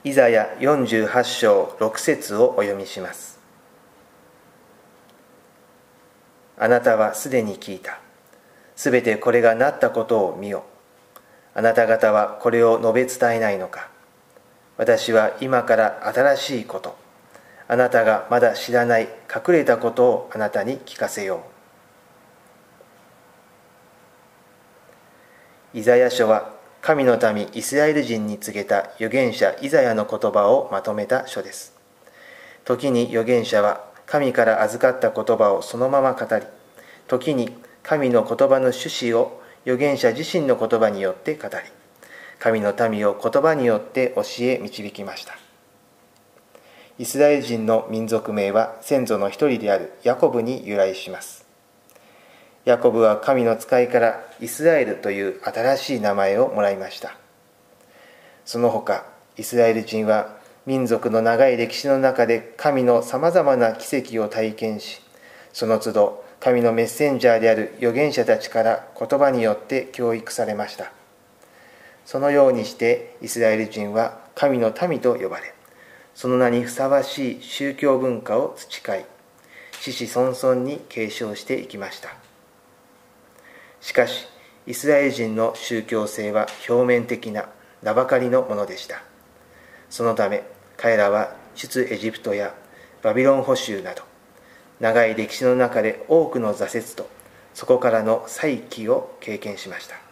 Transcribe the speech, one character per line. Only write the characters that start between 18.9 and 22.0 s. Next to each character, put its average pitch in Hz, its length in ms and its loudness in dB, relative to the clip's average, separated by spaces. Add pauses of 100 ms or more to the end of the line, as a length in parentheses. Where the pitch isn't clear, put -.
い 113 100 -4 (180)
隠 139 260 0
れ 147 120 4
た 117 120 4
こ 117 140 -2
と 123 140 4
を 110 280 2
あ 113 40 -10
な 107 120 -2
た 101 140 -2
に 131 160 -6
聞 - 180 -18
か 107 120 -4
せ 196 160 -8
よ 185 180 -6 (4000)